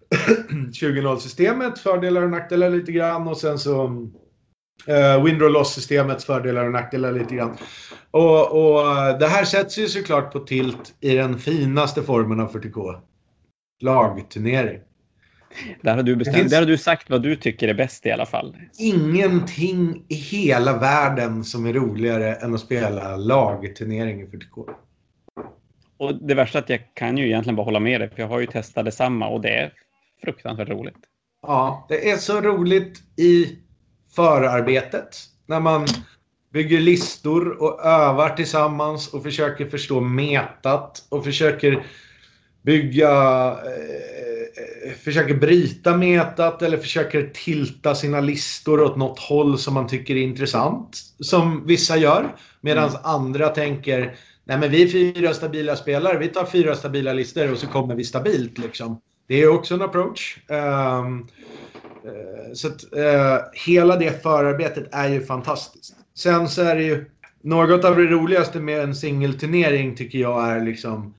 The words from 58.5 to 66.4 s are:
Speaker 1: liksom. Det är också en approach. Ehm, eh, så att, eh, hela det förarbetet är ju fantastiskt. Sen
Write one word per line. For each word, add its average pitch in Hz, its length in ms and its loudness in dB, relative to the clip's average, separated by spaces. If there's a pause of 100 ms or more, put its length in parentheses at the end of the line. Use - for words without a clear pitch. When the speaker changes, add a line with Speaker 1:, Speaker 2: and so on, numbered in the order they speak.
Speaker 1:
liksom. 117 420 -10 (280)
Det 139 140 4
är 156 60 8
också 165 260 2
en 185 80 -2
approach. - 560 -4 (100)
Ehm, 131 800 -2 (800)
eh, 110 500 -16
så 156 140 -8
att, - 280 -14
eh, 143 420 4 (280)
hela 175 300 6
det 160 260 0
förarbetet 147 720 0
är 139 160 -2
ju 135 180 0
fantastiskt. - 680 -8 (220)
Sen 170 320 2